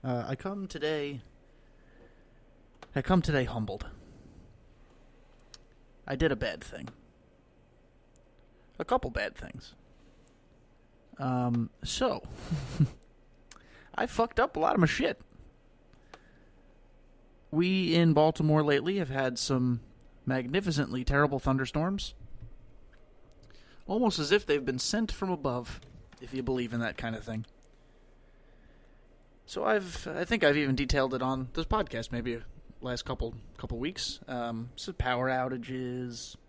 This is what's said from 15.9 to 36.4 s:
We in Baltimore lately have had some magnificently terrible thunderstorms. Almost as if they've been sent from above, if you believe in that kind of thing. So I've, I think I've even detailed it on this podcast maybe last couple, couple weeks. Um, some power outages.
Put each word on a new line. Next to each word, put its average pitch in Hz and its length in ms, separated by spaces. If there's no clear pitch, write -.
We 180 420
in 165 200
Baltimore 156 500
lately 147 340
have 151 140
had 131 260
some 123 440
magnificently 131 760
terrible 143 340
thunderstorms. 143 800
Almost 220 320
as 151 140
if 202 160
they've 143 180
been 127 140
sent 214 320
from 190 180
above, 135 500
if 123 120
you 131 80
believe 123 320
in 120 60
that 113 180
kind 113 160
of 107 120
thing. 110 200
So - 200
I've, 196 420
I 165 160
think 185 220
I've 147 100
even 139 180
detailed 131 400
it 127 80
on 131 320
this 165 120
podcast 151 460
maybe 117 280
last 123 220
couple, 120 320
couple 120 200
weeks. - 500
Um, 117 500
some - 180
power 127 340
outages. 127 1080